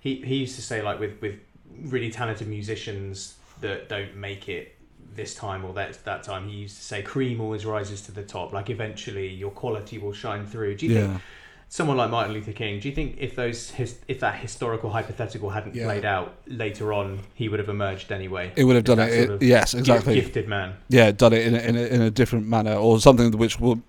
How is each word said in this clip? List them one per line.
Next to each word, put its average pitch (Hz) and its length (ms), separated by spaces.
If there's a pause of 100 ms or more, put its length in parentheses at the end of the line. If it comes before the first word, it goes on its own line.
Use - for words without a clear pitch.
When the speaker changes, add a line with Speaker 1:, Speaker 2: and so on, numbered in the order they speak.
Speaker 1:
he, 135 160
he 127 200
used 131 200
to 120 60
say, 110 200
like, 101 160
with, 104 240
with 101 140 (460)
really 123 280
talented 110 380
musicians 104 880 (240)
that 98 280
don't 98 280
make 101 320
it - 260 (400)
this 104 200
time 95 300
or 92 100
that, - 300
that 98 200
time, 95 240
he 104 80
used 101 200
to - 60
say, 104 200
"Cream 123 380
always 110 260
rises 104 360
to - 100
the 101 100
top." 92 300
Like, 98 180
eventually 107 580
your 95 220
quality 107 480
will 101 140
shine 104 340
through. 104 300
Do 98 100
you 113 80
Speaker 2:
Yeah. 107 140
Speaker 1:
think 95 120 (480)
someone 147 280
like 117 140
Martin 113 220
Luther 107 200
King, 104 280
do 135 80
you 139 60
think 147 240
if 127 180
those 117 340
his-, - 280 (100)
if 131 120
that 107 160
historical 113 540
hypothetical 110 600
hadn't 104 240
Speaker 2:
Yeah. 117 120
Speaker 1:
played 104 180
out 95 320 (100)
later 107 460
on, 98 280 (140)
he 113 140
would 104 100
have 101 100
emerged 101 440
anyway? 92 440
Speaker 2:
It 143 80
would 127 120
have 117 80
Speaker 1:
As 120 120
Speaker 2:
done - 20
Speaker 1:
that 113 140
Speaker 2:
it, 117 140
Speaker 1:
sort - 40
Speaker 2:
it, 101 40
Speaker 1:
of 101 80
Speaker 2:
yes, 120 300
Speaker 1:
gi-, 123 60
Speaker 2:
exactly. 120 360
Speaker 1:
gifted 107 340
man. 95 260 (140)
Speaker 2:
Yeah, 120 240
done 113 200
it 113 140
in 117 80
a, 117 40
in 117 180
a, 120 60
in 120 200
a 113 80
different 113 360
manner, 107 280
or 110 260
something 120 320
which 110 280
will 120 280